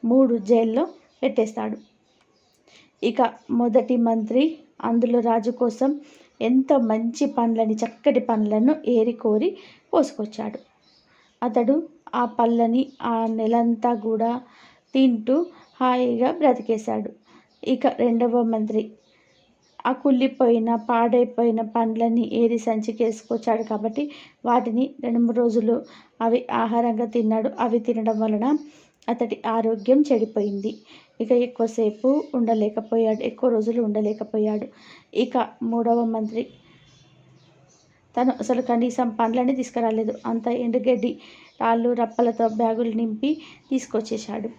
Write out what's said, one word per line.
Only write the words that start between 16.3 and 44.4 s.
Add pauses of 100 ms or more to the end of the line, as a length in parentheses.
బ్రతికేశాడు. (540)
ఇక (100)
రెండవ
మంత్రి (960)
ఆ
కుళ్ళిపోయిన, (140)
పాడైపోయిన
పండ్లని (100)
ఏరి
సంచికేసుకొచ్చాడు
కాబట్టి (420)
వాటిని (140)
రెండు
మూడు
రోజులు (460)
అవి (140)
ఆహారంగా
తిన్నాడు. (100)
అవి
తినడం
వలన (640)
అతడి (120)
ఆరోగ్యం
చెడిపోయింది. (480)
ఇక
ఎక్కువసేపు (240)
ఉండలేకపోయాడు,
ఎక్కువ
రోజులు
ఉండలేకపోయాడు. (460)
ఇక (260)
మూడవ
మంత్రి (1700)
తను
అసలు
కనీసం
పండ్లని
తీసుకురాలేదు, (120)
అంత (100)
ఎండుగడ్డి, (460)
రాళ్ళు,
రప్పలతో
బ్యాగులు
నింపి (360)
తీసుకొచ్చేశాడు.